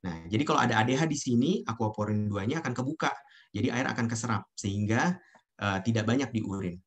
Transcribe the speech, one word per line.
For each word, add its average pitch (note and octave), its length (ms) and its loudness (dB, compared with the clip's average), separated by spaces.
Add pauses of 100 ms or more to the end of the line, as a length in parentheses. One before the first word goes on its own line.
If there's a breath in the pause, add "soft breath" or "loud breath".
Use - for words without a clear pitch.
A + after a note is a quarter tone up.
Nah, F2 220 -10
jadi G#2+ 160 0
kalau D3 240 2
ada A2+ 160 4
A - 20 6
D C3 140 2
H D#3+ 80 4
di D3+ 100 0
sini, B2+ 360 2 (120)
aquaporin G#2+ 600 -2
dua-nya G#2 400 -2
akan B2+ 80 -2
kebuka. C3 400 -2 (400 loud breath)
Jadi G2+ 160 0
air A#2+ 240 0
akan A#2 160 0
keserap, A2+ 480 -2
sehingga, A2 560 2 (480 soft breath)
eh, G2 240 0
tidak A2 240 2
banyak B2+ 240 0
di A2 80 0
urin. F#2 460 -6